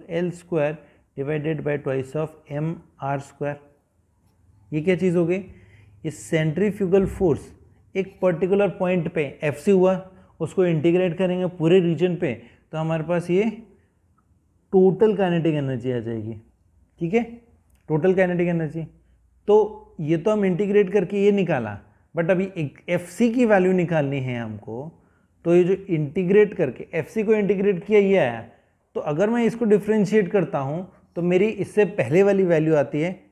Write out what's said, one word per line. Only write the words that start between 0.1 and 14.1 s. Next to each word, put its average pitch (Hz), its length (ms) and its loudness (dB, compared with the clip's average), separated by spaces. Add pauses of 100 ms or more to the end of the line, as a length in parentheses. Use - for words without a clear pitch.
L 175 180 -2
square 156 440 -4 (440)
divided 147 480 -4
by 147 100 -2 (100)
twice 131 280 -4
of 156 120 -4 (260)
M 156 200 -4 (320)
R 139 120 -4
square। 143 380 -8 (1160)
ये 156 80 -2
क्या 180 140 2
चीज़ 175 220 0
हो 175 80 2
गई? 175 120 -2 (680)
ये 156 60 -6
सेंट्रीफ्यूगल 180 920 0
फोर्स - 480 -2 (420)
एक 190 260 -6
पर्टिकुलर 185 480 0
पॉइंट 180 440 -2
पे 147 300 -4
एफ़सी 151 280 0
हुआ, 185 400 2 (280)
उसको 180 260 0
इंटीग्रेट 170 520 2
करेंगे 180 300 -2
पूरे 175 320 4
रीजन 170 360 0
पे, 120 260 -4 (300)
तो 160 60 -8
हमारे 160 260 -2
पास 175 260 -2
ये 202 200 2 (1200)